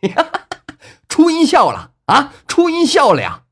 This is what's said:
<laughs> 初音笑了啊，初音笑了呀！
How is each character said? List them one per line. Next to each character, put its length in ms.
<laughs> 1080
初 220
音 160
笑 240
了 220
啊， 260
初 220
音 180
笑 260
了 100
呀！ 300